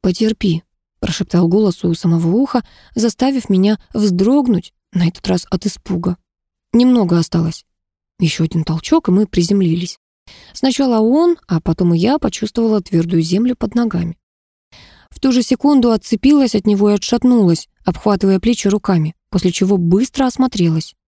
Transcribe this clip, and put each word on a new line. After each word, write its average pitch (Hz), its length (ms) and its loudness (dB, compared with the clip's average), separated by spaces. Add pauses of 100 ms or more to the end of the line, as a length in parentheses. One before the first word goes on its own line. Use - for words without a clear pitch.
«Потерпи», 185 600 -2 (400)
прошептал 170 460 -2
голос 196 340 0
у 170 100 0
самого 165 360 -2
уха, 269 340 0 (320)
заставив 240 540 -2
меня 202 280 2 (160)
вздрогнуть, 208 800 0 (200)
на 175 140 0
этот - 200 -6
раз 185 220 -2
от - 160 -4
испуга. 180 500 -6 (560)
«Немного 233 480 2
осталось». 165 460 -4 (540)
Еще 165 260 0
один 160 180 -4
толчок, - 460 -2
и - 20 2
мы 196 160 2
приземлились. 175 720 -2 (540)
Сначала 254 480 0
он, 320 340 2 (100)
а 165 140 -2
потом 175 340 0
и 170 40 0
я 240 220 0
почувствовала 214 640 -2
твердую 170 400 -2
землю 208 360 -2
под 214 180 -6
ногами. 180 420 -4 (920)
В - 100 -20
ту 269 140 0
же 247 100 2
секунду 262 480 2
отцепилась 254 640 2
от 190 100 -2
него 208 240 2
и 208 40 4
отшатнулась, 220 720 2 (160)
обхватывая 196 560 0
плечи 226 300 0
руками, 180 440 0 (160)
после 180 220 0
чего 196 260 0
быстро 196 480 0
осмотрелась. 180 680 -2 (120)